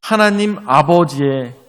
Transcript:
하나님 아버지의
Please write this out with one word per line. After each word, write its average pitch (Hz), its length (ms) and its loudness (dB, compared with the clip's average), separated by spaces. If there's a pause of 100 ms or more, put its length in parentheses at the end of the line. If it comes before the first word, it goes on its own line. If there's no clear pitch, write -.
하나님 208 560 0 (100)
아버지의 139 880 0 (140)